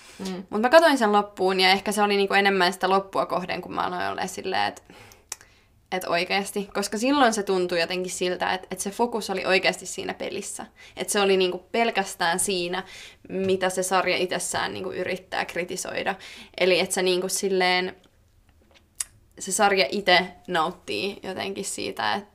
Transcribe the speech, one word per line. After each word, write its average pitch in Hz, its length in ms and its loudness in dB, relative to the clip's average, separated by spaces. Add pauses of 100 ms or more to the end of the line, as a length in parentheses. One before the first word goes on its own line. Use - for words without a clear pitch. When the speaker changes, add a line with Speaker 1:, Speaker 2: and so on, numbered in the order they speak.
(180)
Speaker 1:
Mm. 190 320 -8
Speaker 2:
Mut 208 100 -2
mä 240 80 4
katsoin 320 300 8
sen 208 140 4
loppuun, 190 480 2
ja 185 100 6
ehkä 196 220 2
se 208 100 2
oli 208 140 2
niinku 196 180 2
enemmän 196 380 4
sitä 185 180 0
loppua 190 360 0
kohden, 175 360 -4
kun 180 120 -12
mä - 120 -2
aloin 180 200 -4
olla - 200 -4
silleen, 196 420 -2
et, 202 140 -12 (1120)
et 185 120 -4
oikeesti. 190 680 -2
Koska 202 240 -4
silloin 254 360 4
se 247 80 0
tuntui 180 380 0
jotenkin 180 320 -4
siltä, 180 400 -2
et, 185 180 -6
et 185 100 -8
se 202 100 -6
fokus 233 400 -2
oli 185 140 -2
oikeasti 185 420 2
siinä 185 280 -8
pelissä. - 520 -10 (300)
Et - 140 -6
se 214 100 0
oli 196 160 4
niinku 180 220 2
pelkästään 196 800 -2
siinä, 180 440 -2 (460)
mitä 190 420 0
se 185 120 -2
sarja 180 340 2
itsessään - 560 -2
niinku 190 200 -8
yrittää 180 520 -4
kritisoida. 180 720 -6 (440)
Eli 180 220 4
et 190 120 -2
se 190 100 0
niinku 185 260 0
silleen, 185 680 0 (1400)
se 196 140 -10
sarja 196 380 4
ite 185 360 4 (220)
nauttii 156 760 -2
jotenkin 104 420 -8
siitä, 107 500 -4
et, 101 100 -6 (100)